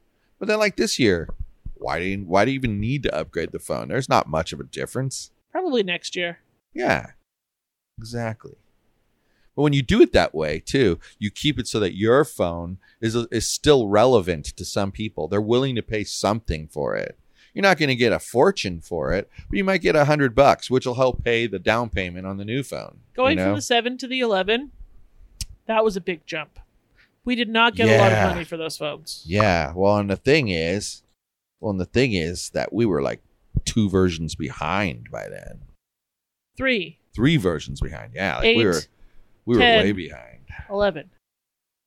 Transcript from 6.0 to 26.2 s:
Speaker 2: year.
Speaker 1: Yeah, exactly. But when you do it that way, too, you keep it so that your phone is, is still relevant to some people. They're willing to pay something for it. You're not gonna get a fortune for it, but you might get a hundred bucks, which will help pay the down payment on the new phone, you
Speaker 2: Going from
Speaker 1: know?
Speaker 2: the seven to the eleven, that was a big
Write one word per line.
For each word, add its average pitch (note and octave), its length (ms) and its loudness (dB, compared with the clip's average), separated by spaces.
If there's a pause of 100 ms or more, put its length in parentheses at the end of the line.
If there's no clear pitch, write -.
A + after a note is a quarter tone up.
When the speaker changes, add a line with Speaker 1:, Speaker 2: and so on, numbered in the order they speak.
Speaker 2:
year. F3 220 -6 (340)
Speaker 1:
Yeah, - 380 -2 (840)
exactly. A2+ 580 -10 (1000)
But C3+ 60 -2
when D3 120 4
you C#3 80 2
do G3 200 4
it - 100 6
that E2+ 240 2
way, D#2 240 -2
too, G#2+ 400 2 (180)
you G#2 140 -6
keep C#3 260 -4
it A#2+ 100 -6
so A2+ 120 -2
that F2+ 160 0
your A#2 300 4
phone E2+ 520 -6 (220)
is, A2+ 160 -2
is A#2 320 -4
still C3+ 400 4
relevant G2+ 580 4 (120)
to F#2 80 -10
some G2 260 -4
people. G#2+ 380 -8
They're G2+ 100 0
willing A#2+ 360 0
to G#2+ 60 -4
pay G#2+ 220 -6
something E2+ 640 -4
for C2 280 -6
it. G1+ 220 -8 (360)
You're F#3+ 100 -6
not F#3+ 140 6
gonna C#3 180 2
get A#2 160 6
a D#2+ 80 2
fortune G2 600 0
for D2+ 320 -4
it, G2 160 -2 (200)
but - 80 -2
you G3 60 0
might F#3+ 180 0
get F3 140 2
a D3 80 6
hundred C#3+ 320 2
bucks, C3 340 4
which B2+ 160 2
will B2 100 -4
help B2+ 280 0
pay A#2 240 0
the G2 120 -6
down A2 300 0
payment F#2 380 -6
on G2 80 -8
the G2 80 -10
new B2 200 -4
phone, G1+ 340 -12 (140)
you - 40 -18
Speaker 2:
Going C4 220 2
from - 140 0
Speaker 1:
know? - 40 0
Speaker 2:
the D4 60 -4
seven A#3+ 380 -2
to C4 80 -10
the C4 120 -4
eleven, A3+ 520 0 (960)
that A3 180 2
was G3+ 100 0
a F#3+ 60 -6
big E3+ 240 -8